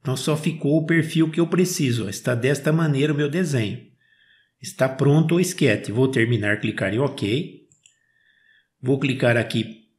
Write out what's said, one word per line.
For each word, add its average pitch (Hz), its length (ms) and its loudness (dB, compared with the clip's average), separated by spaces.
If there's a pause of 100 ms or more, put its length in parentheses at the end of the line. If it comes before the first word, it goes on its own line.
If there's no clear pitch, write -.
Então, 131 160 -4
só 147 200 -2
ficou 151 420 0
o 156 80 -2
perfil 160 460 2
que 170 80 -2
eu 165 80 0
preciso. 139 600 0
Está 120 280 -4
desta 139 360 0
maneira 151 400 2
o 139 40 -2
meu 147 120 0
desenho. 139 560 -2 (760)
Está 131 260 -2
pronto 156 460 4
o 180 60 4
esquete. 135 500 0
Vou 127 160 2
terminar, 113 540 0
clicar 104 340 -4
em 120 60 0
OK. 135 680 -4 (1120)
Vou 135 200 0
clicar 120 360 2
aqui - 520 -4 (100)